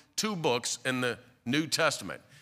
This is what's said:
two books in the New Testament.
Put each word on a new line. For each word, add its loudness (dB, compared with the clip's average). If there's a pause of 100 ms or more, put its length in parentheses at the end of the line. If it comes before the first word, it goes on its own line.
(180)
two -2
books 0
in 0
the -2 (280)
New 0
Testament. 0 (220)